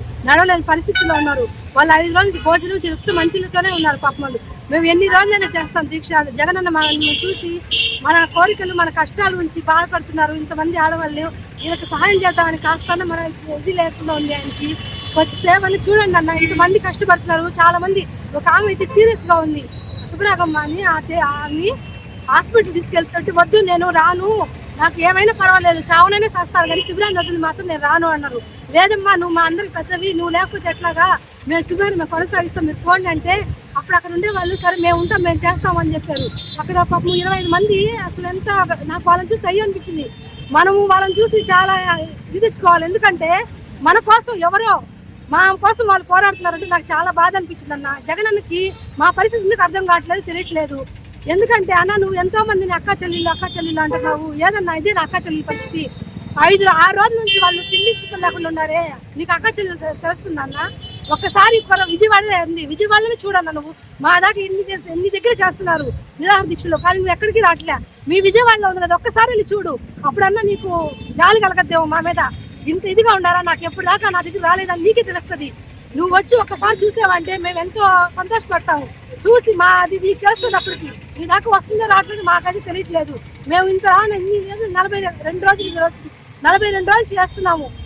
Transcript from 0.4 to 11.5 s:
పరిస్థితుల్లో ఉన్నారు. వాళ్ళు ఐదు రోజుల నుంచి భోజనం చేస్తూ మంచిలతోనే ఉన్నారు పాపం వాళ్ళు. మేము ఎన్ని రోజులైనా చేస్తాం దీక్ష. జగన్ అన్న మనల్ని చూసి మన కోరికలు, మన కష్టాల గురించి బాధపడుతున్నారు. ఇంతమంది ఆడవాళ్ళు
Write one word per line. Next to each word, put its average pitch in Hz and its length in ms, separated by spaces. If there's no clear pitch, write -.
పరిస్థితుల్లో 330 520
ఉన్నారు. 294 340
వాళ్ళు 311 180
ఐదు 330 200
రోజుల 392 140
నుంచి 359 140
భోజనం 349 440
చేస్తూ 330 260
మంచిలతోనే 359 680
ఉన్నారు 302 260
పాపం 277 180
వాళ్ళు. 262 160
మేము 320 140
ఎన్ని 349 240
రోజులైనా 392 480
చేస్తాం 320 340
దీక్ష. 311 180
జగన్ 330 180
అన్న 359 120
మనల్ని 302 420
చూసి 359 260
మన 330 220
కోరికలు, 370 500
మన 339 140
కష్టాల 381 340
గురించి 330 280
బాధపడుతున్నారు. 320 720
ఇంతమంది 320 420
ఆడవాళ్ళు 320 500